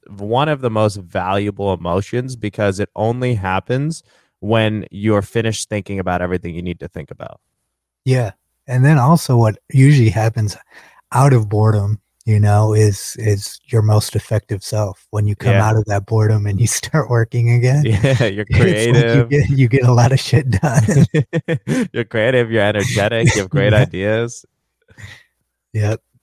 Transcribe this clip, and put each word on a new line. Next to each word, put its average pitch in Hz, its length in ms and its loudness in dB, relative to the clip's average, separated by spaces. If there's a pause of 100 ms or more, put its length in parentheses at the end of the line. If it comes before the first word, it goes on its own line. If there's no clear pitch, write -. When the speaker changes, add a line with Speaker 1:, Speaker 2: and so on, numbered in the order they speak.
Speaker 1:
one 107 420 -4
of 143 120 -4
the 123 100 -2
most 107 260 0
valuable 98 760 -4
emotions 101 640 -6
because 101 440 -4
it 104 160 -4
only 120 400 -2
happens 120 680 -4 (400)
when 107 500 0
you're 101 320 0
finished 110 460 -4
thinking 101 300 -8
about 90 220 -2
everything 90 340 -6
you 87 80 -10
need 90 180 -8
to 78 60 -14
think - 240 -14
about. - 280 -18 (680)
Speaker 2:
Yeah. 127 260 -2 (360)
And 127 180 0
then 151 140 6
also 131 380 2
what 110 200 2 (140)
usually 135 380 6
happens 110 460 -2 (560)
out 135 220 4
of 110 160 2
boredom, 104 500 0 (260)
you 107 140 2
know, 107 340 2
is, 107 460 0
is 104 460 -4
your 113 160 0
most 107 340 0
effective 104 480 -6
self 104 480 -8
when 104 160 -2
you 104 80 -2
come - 180 -2
Speaker 1:
Yeah. 101 160 2
Speaker 2:
out 110 60 0
of 110 100 0
that 101 200 -4
boredom 107 400 0
and 101 140 -4
you 113 80 2
<laughs> - 0 -
start - 420 -4
working 117 420 0
again. 127 340 2
Speaker 1:
<laughs> - 0 -
Yeah, 117 400 2
you're 101 240 -4
Speaker 2:
It's - 0 -
like - 80 2
you 120 360 2
Speaker 1:
creative. 117 360 2
Speaker 2:
get, 143 200 2
you 135 180 4
get 131 160 2
a 123 100 4
lot 120 200 4
of 131 80 2
shit 131 280 0
done. 117 340 0 (300)
Speaker 1:
<laughs> 170 800 -4
You're 117 120 -4
creative, 120 460 0
you're 110 120 2
energetic, 110 720 0
you 107 60 -2
have 95 80 -6
great 101 240 2
Speaker 2:
<laughs> - 0 -
Yeah. 107 60 4
Speaker 1:
ideas. 107 680 -2 (1300)
Speaker 2:
Yep. 107 280 -4 (220)